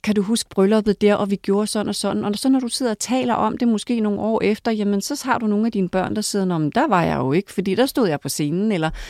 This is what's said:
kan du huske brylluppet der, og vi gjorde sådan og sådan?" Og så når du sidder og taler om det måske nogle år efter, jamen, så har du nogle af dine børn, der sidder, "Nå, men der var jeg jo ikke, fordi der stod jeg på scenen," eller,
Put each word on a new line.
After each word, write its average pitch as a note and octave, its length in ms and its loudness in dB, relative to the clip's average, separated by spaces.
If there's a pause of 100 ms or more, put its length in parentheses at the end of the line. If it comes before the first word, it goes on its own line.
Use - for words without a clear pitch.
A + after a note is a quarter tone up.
kan G#3 120 0
du G#3 60 4
huske A3 280 -2
brylluppet G#3 520 2
der, G#3 140 6
og G3+ 160 -2
vi G3+ 40 2
gjorde G3+ 320 0
sådan G#3 220 -2
og G#3 60 -4
sådan?" G#3 300 -2
Og G#3 100 -2
så C4 140 0
når C4 100 4
du B3+ 80 -2
sidder A#3+ 240 -2
og G#3+ 80 -6
taler B3 340 0
om - 240 0
det A#3+ 100 0
måske A#3 320 0
nogle G#3 200 0
år A3 240 0
efter, G#3+ 280 0
jamen, G3+ 300 0
så C#4 240 -6
har B3 120 0
du A3+ 100 -2
nogle G#3 180 2
af A3+ 60 0
dine F#3+ 180 0
børn, F#3 260 -2
der G#3+ 60 -2
sidder, G3+ 240 -2
"Nå, F3+ 120 0
men D#3 120 0
der B3+ 180 2
var F#3 160 2
jeg D#3+ 140 0
jo C3 140 -2
ikke, F3 200 0
fordi F#3+ 240 -2
der B3 100 4
stod C4 220 0
jeg D3 120 0
på D3 100 -8
scenen," E3+ 420 -2
eller, D#3+ 180 0 (200)